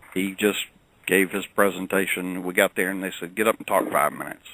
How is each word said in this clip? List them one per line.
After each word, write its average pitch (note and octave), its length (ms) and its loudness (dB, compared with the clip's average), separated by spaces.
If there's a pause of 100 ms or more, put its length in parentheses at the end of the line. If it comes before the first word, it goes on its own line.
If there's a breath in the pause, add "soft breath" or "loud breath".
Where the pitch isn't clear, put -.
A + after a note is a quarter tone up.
(140)
he F#2+ 200 -2
just G2+ 320 0 (400)
gave F#2 260 4
his G2 140 -4
presentation. F#2 960 0
We F2+ 100 -6
got G2 220 2
there, F#2 140 0
and F#2+ 140 -4
they F#2+ 80 -4
said, F2+ 240 -12
Get G#2+ 120 0
up A2 100 2
and - 100 -12
talk G2 220 2
five D2+ 240 2
minutes. - 400 -12